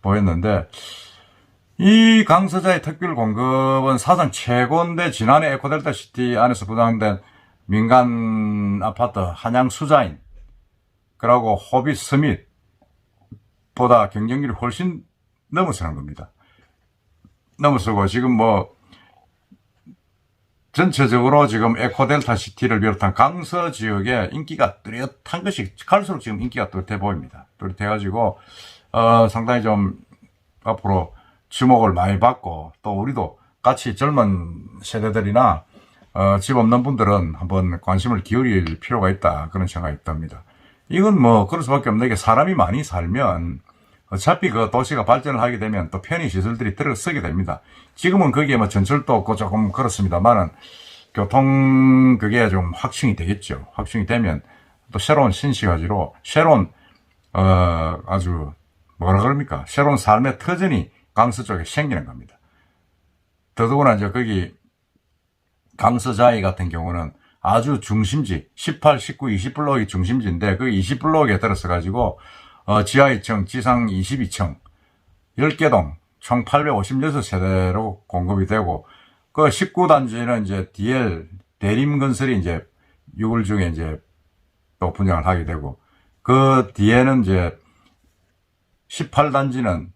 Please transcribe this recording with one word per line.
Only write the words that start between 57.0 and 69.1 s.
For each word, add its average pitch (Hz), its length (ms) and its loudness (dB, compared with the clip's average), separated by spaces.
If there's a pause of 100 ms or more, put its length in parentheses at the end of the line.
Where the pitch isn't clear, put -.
어, 87 720 2
아주 87 460 -4 (460)
뭐라 95 240 2
그럽니까? 127 460 -2
새로운 143 280 2
삶의 123 440 2
터전이 170 520 -2 (220)
강서 113 300 0
쪽에 90 200 -6
생기는 147 420 -4
겁니다. 64 320 -20 (1160)
더더구나 127 380 2
이제 101 180 -2
거기 107 420 -4 (1200)
강서 120 340 0
자이 117 300 4
같은 92 260 -2
경우는 85 460 -6 (280)
아주 117 380 0
중심지, 104 760 -2
십팔, 147 440 0
십구, - 320 -8